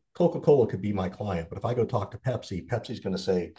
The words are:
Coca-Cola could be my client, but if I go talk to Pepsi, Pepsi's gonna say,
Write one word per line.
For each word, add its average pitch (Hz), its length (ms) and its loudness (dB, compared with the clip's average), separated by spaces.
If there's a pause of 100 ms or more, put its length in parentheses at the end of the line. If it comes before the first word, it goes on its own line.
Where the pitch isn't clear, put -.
(140)
Coca-Cola 147 520 6
could 92 160 -4
be 104 100 0
my 92 160 -2
client, 92 400 -4
but - 80 -12
if 98 80 -6
I 113 80 0
go 117 140 0
talk 104 240 -2
to - 80 -12
Pepsi, - 500 -6
Pepsi's 113 320 -6
gonna 95 160 -4
say, 90 420 0